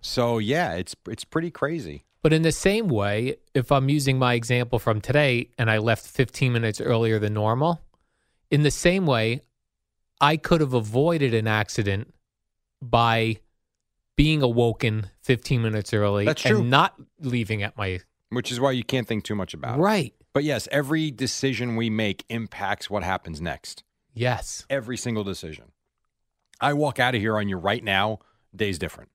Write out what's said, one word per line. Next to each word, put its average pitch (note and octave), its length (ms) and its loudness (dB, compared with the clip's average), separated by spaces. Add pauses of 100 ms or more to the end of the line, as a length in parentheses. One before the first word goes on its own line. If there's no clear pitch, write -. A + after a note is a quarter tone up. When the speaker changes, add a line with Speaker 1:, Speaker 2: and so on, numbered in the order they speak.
Speaker 1:
So, A#2+ 360 -2
yeah, A#2 380 -2
it's, F2+ 200 -8 (140)
it's A2 160 -10
pretty E3 260 -4
crazy. C3 540 -6 (160)
Speaker 2:
But D#3 120 6
in D#3+ 100 4
the D#3+ 80 4
same G3+ 360 2
way, G#2+ 500 0 (160)
if B2+ 180 0
I'm C3+ 180 4
using C#3 280 2
my B2 180 4
example A#2+ 440 0
from G#2+ 220 0
today C3 560 2
and A2+ 120 2
I A2 100 4
left A2 280 0
fifteen B2+ 460 0
minutes A2+ 280 0
earlier A2+ 380 2
than G#2 140 -2
normal, B2 480 0 (680)
in D3 140 4
the C#3+ 80 4
same F3+ 340 2
way, A#2+ 360 2 (800)
I D3 160 4
could D#3+ 240 2
have C3+ 120 0
avoided B2+ 600 2
an A2 140 0
accident G#2 680 -2 (680)
by A2+ 560 2 (760)
being D3+ 260 4
awoken A#2 680 0 (120)
fifteen B2 400 0
minutes G#2+ 320 -4
early G#2 320 2
Speaker 1:
That's D#3 200 0
Speaker 2:
and B2 120 4
Speaker 1:
true. G3+ 60 2
Speaker 2:
not C#3 320 2 (240)
leaving A#2 440 -4
at G2 140 -8
my F#2 220 -4 (300)
Speaker 1:
Which B2 220 -6
is B2 80 -6
why C3+ 120 2
you B2 120 -2
can't B2+ 240 -4
think G#2+ 160 -2
too - 120 -6
much G2 180 -6
about D2 240 -6
it. D3 40 2
Speaker 2:
Right. F#3+ 320 0 (200)
Speaker 1:
But C#3 100 0
yes, C#3 280 -2
every D3 400 0
decision B2 640 -4
we A#2 140 -2
make G#2+ 400 -2
impacts G#2 600 -6
what G2+ 140 -4
happens E2+ 380 -6
next. - 420 -10 (300)
Speaker 2:
Yes. A#2+ 560 -6
Speaker 1:
Every B2+ 280 -6
single A2 260 -4
decision. D#2+ 480 -12 (880)
I C#3+ 140 0
walk C#3+ 260 -2
out B2 160 2
of G#2+ 60 2
here A2 160 0
on G#2 100 -2
you F#2+ 100 -4
right G#2 260 0
now, G2+ 360 0 (360)
day's F#2+ 240 -2
different. - 360 -10